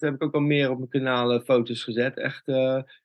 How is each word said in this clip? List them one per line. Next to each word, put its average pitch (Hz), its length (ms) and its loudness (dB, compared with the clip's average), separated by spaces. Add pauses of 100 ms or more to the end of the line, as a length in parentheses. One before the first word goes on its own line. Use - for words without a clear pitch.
heb 147 120 0
ik 135 100 -6
ook 147 100 -2
al 151 80 2
meer 143 300 2
op 127 60 -4
mijn 127 120 -8
kanaal, 127 440 0
eh, 120 100 2
foto's 120 400 2
gezet. 120 340 -2
Echt, - 300 -8
eh, 131 340 0 (240)